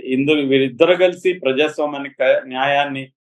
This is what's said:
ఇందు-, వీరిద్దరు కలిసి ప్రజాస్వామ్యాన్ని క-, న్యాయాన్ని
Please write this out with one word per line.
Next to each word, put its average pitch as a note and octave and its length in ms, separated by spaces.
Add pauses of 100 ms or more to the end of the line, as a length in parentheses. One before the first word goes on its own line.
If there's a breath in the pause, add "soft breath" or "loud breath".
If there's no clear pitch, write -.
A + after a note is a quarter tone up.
ఇందు-, C#3 420
వీరిద్దరు C3+ 480
కలిసి F3+ 380
ప్రజాస్వామ్యాన్ని D3 800
క-, C3+ 360
న్యాయాన్ని C3+ 600 (260)